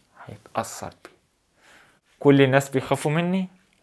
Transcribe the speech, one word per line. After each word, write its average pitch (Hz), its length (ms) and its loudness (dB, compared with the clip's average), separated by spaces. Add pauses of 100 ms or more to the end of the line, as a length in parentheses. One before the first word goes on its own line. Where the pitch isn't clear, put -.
(260)
هيتأثر - 640 -12
بيه. - 220 -20 (1120)
كل 139 220 6
الناس 135 260 2
بيخافوا 135 420 -4
مني 180 380 -2 (340)